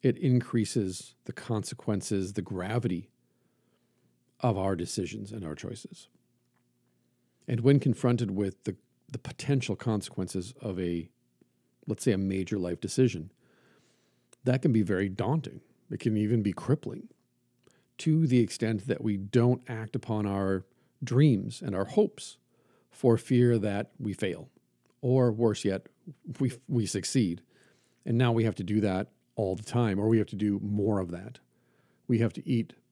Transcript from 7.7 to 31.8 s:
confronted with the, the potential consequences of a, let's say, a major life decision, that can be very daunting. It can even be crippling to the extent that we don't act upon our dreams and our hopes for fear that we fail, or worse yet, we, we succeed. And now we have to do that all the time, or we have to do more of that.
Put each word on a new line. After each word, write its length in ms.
confronted 500
with 320
the, 140
the 80
potential 560
consequences 880
of 180
a, 300
let's 200
say, 80
a 40
major 400
life 220
decision, 500
that 160
can 100
be 120
very 260
daunting. 500
It 80
can 160
even 280
be 100
crippling 560
to 280
the 140
extent 480
that 160
we 140
don't 500
act 300
upon 280
our 380
dreams 580
and 140
our 80
hopes 540
for 260
fear 420
that 400
we 140
fail, 360
or 320
worse 320
yet, 240
we, 120
we 200
succeed. 520
And 140
now 140
we 140
have 100
to 80
do 180
that 300
all 200
the 80
time, 360
or 80
we 100
have 120
to 60
do 280
more 360
of 120
that. 260